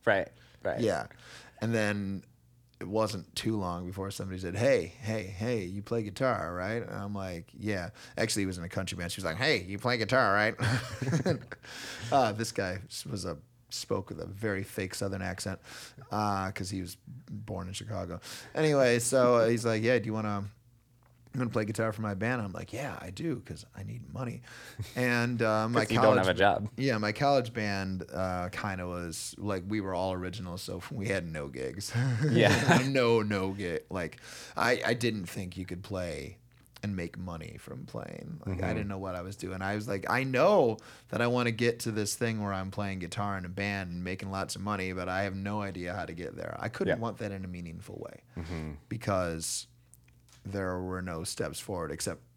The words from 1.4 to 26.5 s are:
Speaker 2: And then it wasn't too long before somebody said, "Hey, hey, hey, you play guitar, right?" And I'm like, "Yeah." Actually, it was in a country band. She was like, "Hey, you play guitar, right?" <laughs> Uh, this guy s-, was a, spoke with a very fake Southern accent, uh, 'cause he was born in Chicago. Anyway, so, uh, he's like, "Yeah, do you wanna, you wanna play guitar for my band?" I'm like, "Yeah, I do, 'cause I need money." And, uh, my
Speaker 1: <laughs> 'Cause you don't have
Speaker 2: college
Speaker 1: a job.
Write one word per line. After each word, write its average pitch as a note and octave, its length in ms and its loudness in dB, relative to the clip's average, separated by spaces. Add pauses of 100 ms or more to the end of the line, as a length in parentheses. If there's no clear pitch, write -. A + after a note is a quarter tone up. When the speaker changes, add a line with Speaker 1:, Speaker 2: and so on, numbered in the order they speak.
Speaker 2:
And A2+ 140 0
then G2+ 480 0 (580)
it F2+ 60 -8
wasn't G#2 480 -2
too A2 220 0
long F2+ 300 -4
before F#2+ 260 -6
somebody F#2 280 -6
said, F2+ 140 -4
"Hey, A2+ 460 4
hey, G#2+ 240 -2
hey, G2+ 400 -2
you G2 180 -6
play A#2 220 -2
guitar, G2 500 -2
right?" G2+ 280 -2
And F2 140 -8
I'm G2+ 180 -6
like, F#2 340 -6 (100)
"Yeah." G2+ 320 -2 (260)
Actually, A2 280 2
it - 20 0
was F2+ 120 -4
in E2+ 60 -8
a E2+ 40 -6
country F2+ 280 -4
band. F2 140 -6
She - 100 -6
was F#2 40 -6
like, E2 140 0
"Hey, C3 240 2
you G2 160 -8
play B2 200 0
guitar, A2 360 4
right?" G#2+ 260 4
<laughs> B2+ 760 0 (760)
Uh, B2+ 180 6
this A2 220 -4
guy F#2+ 260 -2 (100)
s-, - 180 -10
was G#2+ 180 -6
a, E2+ 140 -4 (320)
spoke - 400 -4
with E2 100 -8
a E2 60 -6
very G2 360 -2
fake G2 320 -4
Southern F#2+ 280 -2
accent, F#2 360 -4 (520)
uh, G2+ 400 0
'cause F#2+ 180 -6
he F#2+ 140 -4
was F2 140 -8 (340)
born G2 380 -6
in F#2 40 -8
Chicago. F#2 480 -6 (340)
Anyway, C#3 440 6
so, B2 380 8
uh, A2+ 120 8
he's A#2 160 4
like, A2+ 180 2
"Yeah, A#2+ 160 6
do G#2 80 2
you A2 60 -2
wanna, G#2 320 0 (880)
you - 80 -4
wanna B2 100 0
play A2 140 2
guitar A2+ 280 0
for G#2 100 -6
my G#2+ 100 0
band?" A2+ 300 0
I'm F#2+ 100 -4
like, - 220 -8
"Yeah, C3+ 260 -6
I F#2 80 -10
do, B2+ 380 -4
'cause - 180 -10 (100)
I F#2+ 100 -10
need A2+ 280 -10
money." A#2+ 300 -6 (520)
And, A#2+ 460 2
uh, A2 300 4
my A#2+ 100 4
Speaker 1:
<laughs> A2 60 4
'Cause - 60 -4
you A2+ 100 4
don't G#2+ 160 8
have F#2 80 6
Speaker 2:
college F2+ 100 4
Speaker 1:
a - 20 -4
job. G2 380 6